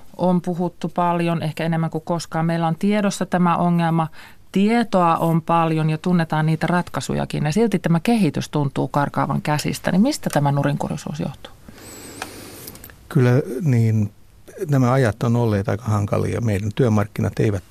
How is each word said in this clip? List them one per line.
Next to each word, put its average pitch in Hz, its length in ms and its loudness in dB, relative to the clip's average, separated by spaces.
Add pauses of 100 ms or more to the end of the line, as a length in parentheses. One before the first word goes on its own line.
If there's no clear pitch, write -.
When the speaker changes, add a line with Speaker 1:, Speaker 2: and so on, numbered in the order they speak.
(180)
Speaker 1:
on 180 240 2
puhuttu 175 480 -4
paljon, 170 540 0
ehkä 160 220 -4
enemmän 165 240 -2
kuin 156 160 -8
koskaan. 165 400 -4
Meillä 165 220 0
on 165 80 0
tiedossa 202 500 0
tämä 175 320 2
ongelma, 170 500 2 (440)
tietoa 202 640 2
on 165 240 2
paljon 160 480 2
ja 156 80 0
tunnetaan 160 480 2
niitä 160 220 0
ratkaisujakin. 147 800 -2
Ja 151 60 0
silti 208 280 2
tämä 165 200 2
kehitys 196 500 0
tuntuu 139 380 -2
karkaavan 143 540 -2
käsistä. - 500 -2
Niin 180 100 4
mistä 269 280 0
tämä 143 220 2
nurinkurisuus 143 680 -2
johtuu? 156 340 -10 (1600)
Speaker 2:
Kyllä 123 220 4 (300)
niin, 113 500 2 (580)
nämä 131 220 4
ajat 127 320 2
on 117 120 2
olleet 110 340 0
aika 104 140 -2
hankalia. 101 580 -2
Meidän 107 340 -2
työmarkkinat 107 640 0
eivät 101 320 0